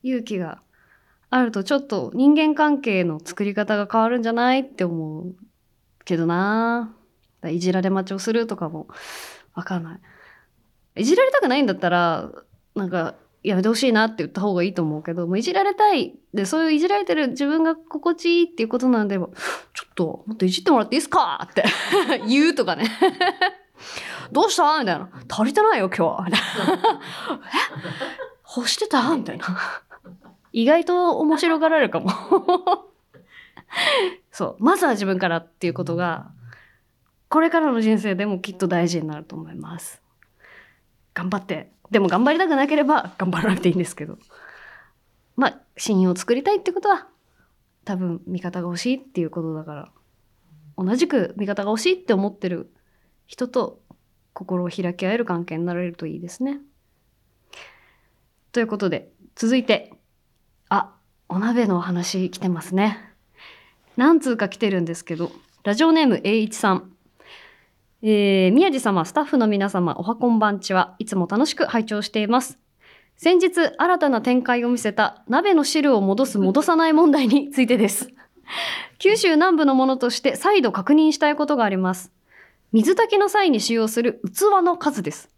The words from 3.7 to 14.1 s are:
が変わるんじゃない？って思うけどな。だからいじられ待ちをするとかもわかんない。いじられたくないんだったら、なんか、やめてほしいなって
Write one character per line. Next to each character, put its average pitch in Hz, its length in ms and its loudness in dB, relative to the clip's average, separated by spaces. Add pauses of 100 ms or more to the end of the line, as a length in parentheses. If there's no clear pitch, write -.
が 202 140 -2
変 226 100 2
わ 226 80 2
る 247 80 0
ん 233 60 -2
じ 226 60 -2
ゃ 226 40 -2
な 247 220 2
い？ 269 60 2
っ - 20 -8
て 269 200 -6
思 160 380 -6
う 180 140 -12 (720)
け 170 120 -2
ど 165 80 0
な。 220 680 -2 (460)
だ - 20 -14
か 170 40 -8
ら - 40 -6
い 170 80 -2
じ 180 120 0
ら 185 100 2
れ 190 80 0
待 190 180 0
ち 196 60 -8
を 190 60 -6
す 226 120 -4
る 226 160 0
と 220 100 -8
か 160 120 -6
も 160 180 -12 (680)
わ 175 100 -10
か 185 160 -6
ん 165 40 -8
な 165 160 -16 (960)
い。 - 60 -6
い 220 40 0
じ 311 100 4
ら 508 100 6
れ 523 60 2
た 554 80 2
く 311 80 2
な 254 100 2
い 285 60 2
ん - 20 4
だ 196 80 0
っ 185 40 -4
た 180 120 0
ら、 170 420 0 (440)
な 196 100 -4
ん 175 40 -6
か、 175 260 -4 (280)
や 202 120 0
め 185 60 2
て 214 80 2
ほ 226 60 2
し 226 120 -2
い 233 60 4
な 220 120 4
っ 226 40 -2
て 220 100 -10